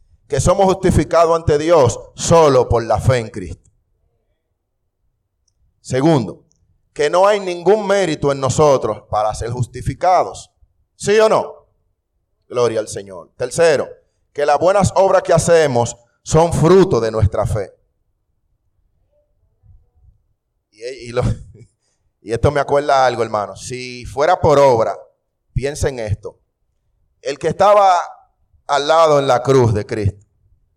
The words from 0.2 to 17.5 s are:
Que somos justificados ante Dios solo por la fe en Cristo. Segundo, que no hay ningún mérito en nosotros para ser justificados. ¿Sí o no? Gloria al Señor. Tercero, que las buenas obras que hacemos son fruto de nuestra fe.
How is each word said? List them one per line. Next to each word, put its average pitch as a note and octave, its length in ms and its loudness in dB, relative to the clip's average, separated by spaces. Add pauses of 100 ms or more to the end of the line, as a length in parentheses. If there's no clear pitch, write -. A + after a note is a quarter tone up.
Que C3+ 120 -4
somos F#3+ 260 2
justificados E3 680 0
ante E3 240 0
Dios D#3 400 2 (160)
solo D3 540 4
por A#2 160 0
la A2 160 -2
fe C3 180 0
en A2+ 100 -8
Cristo. - 420 -16 (2000)
Segundo, C3+ 680 -2 (460)
que D3 160 -2
no F3+ 180 2
hay G#3 140 2
ningún F#3 460 -2
mérito E3+ 440 -2
en C#3 100 -4
nosotros B2+ 680 0
para G#2+ 240 -2
ser A2+ 160 -10
justificados. B2+ 1000 -4 (420)
¿Sí G#3 240 -2
o G#3+ 100 4
no? - 400 -4 (800)
Gloria A2+ 340 -2
al A2 80 -8
Señor. G2 480 -16
Tercero, B2+ 520 0 (440)
que C#3+ 120 -6
las D3 140 2
buenas F#3 360 0
obras F#3 280 2
que F3+ 100 -2
hacemos D#3 640 2 (260)
son D#3+ 300 0
fruto D#3 480 4
de A2 100 -2
nuestra G#2+ 360 -2
fe. G2+ 260 -6 (3000)